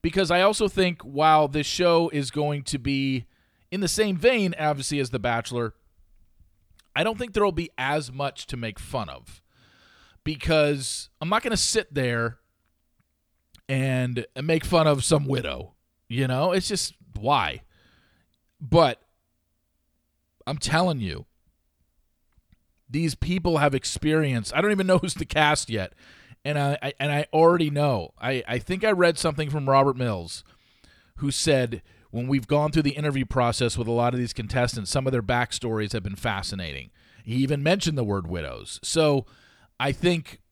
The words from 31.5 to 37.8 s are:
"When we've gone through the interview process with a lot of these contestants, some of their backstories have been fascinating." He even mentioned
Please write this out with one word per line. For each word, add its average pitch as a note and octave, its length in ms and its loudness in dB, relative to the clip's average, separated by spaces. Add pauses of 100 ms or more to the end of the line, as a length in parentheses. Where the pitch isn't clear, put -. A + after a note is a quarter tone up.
"When B2 180 -6
we've C3+ 180 0
gone D3 240 2
through D3+ 140 2
the C#3 80 2
interview C#3 340 -2
process A#2+ 500 0
with A#2 120 -4
a A#2 40 0
lot A#2+ 220 2
of B2 60 -2
these A#2+ 120 -4
contestants, A#2+ 580 -2
some C3 160 0
of B2+ 60 0
their A#2+ 100 0
backstories A2+ 720 -2
have G#2 120 -4
been G2 120 -6
fascinating." F#2 760 -6 (340)
He A2+ 100 -8
even C#3 280 0
mentioned D#3+ 360 0